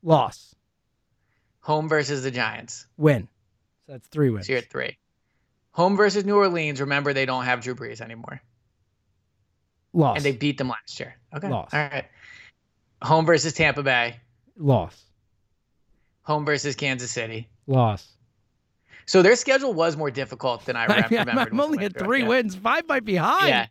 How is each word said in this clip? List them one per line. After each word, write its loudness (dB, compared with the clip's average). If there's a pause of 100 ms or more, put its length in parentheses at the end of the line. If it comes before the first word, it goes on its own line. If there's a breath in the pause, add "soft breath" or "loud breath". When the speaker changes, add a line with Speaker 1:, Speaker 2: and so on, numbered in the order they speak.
Speaker 1:
Loss. 0 (1080)
Speaker 2:
Home -2
versus 0
the -2
Giants. -6 (100)
Speaker 1:
Win. 2 (580)
So -20
that's -20
three 2
wins. -4
Speaker 2:
So -4
you're 0
at -18
three. -8 (760)
Home 2
versus 2
New 2
Orleans. 2
Remember, 0
they 0
don't -2
have 0
Drew -6
Brees -12
anymore. -14 (1500)
Speaker 1:
Loss. 4
Speaker 2:
And -4
they 2
beat -2
them -4
last -10
year. -14 (180)
Okay. -8
Speaker 1:
Loss. -6
Speaker 2:
All 0
right. -6 (1000 loud breath)
Home 2
versus 4
Tampa 0
Bay. 0 (400)
Speaker 1:
Loss. 0 (1200)
Speaker 2:
Home -2
versus -2
Kansas -4
City. -8 (180)
Speaker 1:
Loss. 2 (960 loud breath)
Speaker 2:
So 6
their 8
schedule 0
was 0
more -4
difficult -6
than -4
I -2
Speaker 1:
<laughs> -
I -2
Speaker 2:
rem-, 2
Speaker 1:
mean, 2
Speaker 2:
remembered -2
Speaker 1:
I'm -2
Speaker 2:
when 2
Speaker 1:
only -2
Speaker 2:
we -4
went -6
Speaker 1:
at -12
Speaker 2:
through -4
it. -4
Speaker 1:
three 0
Speaker 2:
Yeah. -2
Speaker 1:
wins. 0
Five -2
might -2
be 0
high. 2
Speaker 2:
Yeah. 2